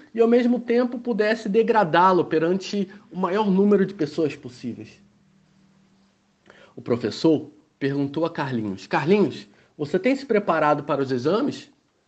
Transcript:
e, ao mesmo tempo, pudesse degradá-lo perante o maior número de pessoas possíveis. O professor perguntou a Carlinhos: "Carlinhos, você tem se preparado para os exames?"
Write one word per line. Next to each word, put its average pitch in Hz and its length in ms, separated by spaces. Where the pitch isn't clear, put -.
e, 226 60
ao 226 60
mesmo 240 300
tempo, 247 400
pudesse 220 520
degradá-lo 190 720
perante 185 680
o 165 80
maior 190 320
número 196 340
de - 80
pessoas 147 440
possíveis. 113 640
O - 40
professor 117 680
perguntou 143 460
a 165 60
Carlinhos: 127 580
"Carlinhos, 170 600
você 151 220
tem 254 160
se 269 100
preparado 156 600
para 147 160
os 131 100
exames?" 160 580